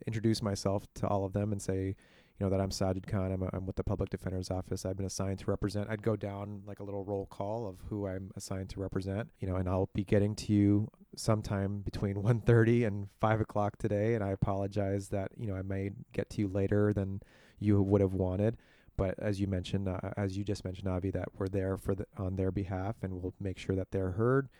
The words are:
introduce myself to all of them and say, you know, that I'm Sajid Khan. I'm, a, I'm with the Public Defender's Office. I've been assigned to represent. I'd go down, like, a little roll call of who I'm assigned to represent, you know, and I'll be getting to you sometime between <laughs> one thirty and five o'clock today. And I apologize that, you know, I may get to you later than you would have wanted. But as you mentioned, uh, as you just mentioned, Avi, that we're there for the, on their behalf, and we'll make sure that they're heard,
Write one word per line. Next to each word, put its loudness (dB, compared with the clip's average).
introduce 2
myself 0
to -2
all 2
of -4
them 2
and -2
say, -2
you 0
know, 2
that 4
I'm 0
Sajid -2
Khan. 0
I'm, -2
a, 0
I'm -6
with -6
the -2
Public 0
Defender's -4
Office. -4
I've -2
been -4
assigned -2
to -12
represent. -2
I'd -6
go 0
down, -8
like, -12
a -10
little -6
roll -2
call -4
of -10
who -4
I'm -6
assigned -8
to -8
represent, -4
you -4
know, 0
and 0
I'll 2
be 0
getting 4
to -2
you 6
sometime 0
between -4
<laughs> -
one 4
thirty 6
and -2
five 4
o'clock 0
today. 2
And 0
I 0
apologize 0
that, -4
you -6
know, -4
I -4
may -4
get -4
to -2
you 2
later 4
than -2
you 6
would 6
have 4
wanted. 2
But 0
as -2
you 2
mentioned, 0
uh, -2
as -2
you -2
just -4
mentioned, -4
Avi, 0
that -2
we're -2
there 0
for -2
the, -4
on -2
their 2
behalf, -4
and -4
we'll -4
make -6
sure -2
that -4
they're 0
heard, 2